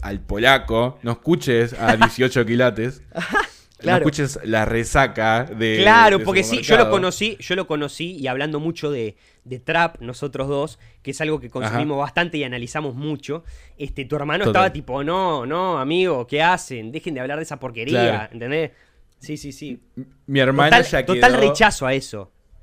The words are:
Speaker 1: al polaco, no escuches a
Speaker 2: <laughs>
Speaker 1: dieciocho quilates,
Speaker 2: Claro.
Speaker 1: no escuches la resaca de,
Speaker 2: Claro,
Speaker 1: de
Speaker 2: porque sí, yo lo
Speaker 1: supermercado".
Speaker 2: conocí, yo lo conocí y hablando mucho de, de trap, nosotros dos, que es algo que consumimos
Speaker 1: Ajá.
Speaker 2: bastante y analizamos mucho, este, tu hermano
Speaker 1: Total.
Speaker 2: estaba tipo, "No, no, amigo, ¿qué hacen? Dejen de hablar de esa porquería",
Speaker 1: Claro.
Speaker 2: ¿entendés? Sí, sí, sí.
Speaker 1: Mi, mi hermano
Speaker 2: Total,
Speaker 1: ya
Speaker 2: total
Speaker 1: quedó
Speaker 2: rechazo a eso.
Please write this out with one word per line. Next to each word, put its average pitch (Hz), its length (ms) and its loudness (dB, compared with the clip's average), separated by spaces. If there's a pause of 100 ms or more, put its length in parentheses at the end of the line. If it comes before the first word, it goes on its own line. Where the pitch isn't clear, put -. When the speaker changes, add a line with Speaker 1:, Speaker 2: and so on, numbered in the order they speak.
Speaker 1:
al 101 180 -8
polaco, 117 840 2
no 117 100 -2
escuches 120 600 0
a 113 240 2
Speaker 2:
<laughs> - 0 -
Speaker 1:
dieciocho 123 480 4
quilates, 120 560 0 (760)
Speaker 2:
Claro. 175 260 2
Speaker 1:
no 151 60 2
escuches 143 340 -2
la 110 220 2
resaca 110 800 0
de, 113 360 -2
Speaker 2:
Claro, 214 380 8
Speaker 1:
de 220 80 -4
Speaker 2:
porque 190 160 2
sí, 240 140 -2
yo - 0 -
lo 233 80 -4
Speaker 1:
supermercado". 220 260 4
Speaker 2:
conocí, 196 500 -2
yo - 160 -6
lo 185 100 -4
conocí 156 520 -6
y 135 80 -6
hablando 143 340 -4
mucho 156 300 -6
de, 113 260 -6 (280)
de 123 140 -14
trap, 165 440 -2
nosotros 131 460 -8
dos, 143 300 -4 (240)
que 135 100 -10
es - 100 -10
algo 156 180 -2
que 120 80 -14
consumimos 120 460 -4
Speaker 1:
Ajá. 139 80 -2
Speaker 2:
bastante 165 340 -2
y 143 80 -2
analizamos 127 500 -8
mucho, 147 480 -8 (360)
este, 139 260 -10
tu 147 120 -6
hermano 151 280 -2
Speaker 1:
Total. 190 200 4
Speaker 2:
estaba 190 100 2
tipo, 139 280 -6
"No, 160 440 -2
no, 170 320 -2
amigo, 147 480 0
¿qué 147 160 -2
hacen? 131 500 0
Dejen 156 220 -8
de 127 60 -6
hablar 139 180 -6
de 160 60 -6
esa 147 140 -12
porquería", 120 420 -4 (100)
Speaker 1:
Claro. 107 240 -4
Speaker 2:
¿entendés? 139 380 -4 (460)
Sí, 151 200 -12
sí, 143 120 -14
sí. 135 300 -14 (140)
Speaker 1:
Mi, 135 100 -12 (220)
mi 135 140 2
hermano 139 360 6
Speaker 2:
Total, 247 80 6
Speaker 1:
ya 139 220 -2
Speaker 2:
total 240 260 4
Speaker 1:
quedó 240 80 0
Speaker 2:
rechazo 214 460 2
a 131 80 0
eso. 107 380 -8 (300)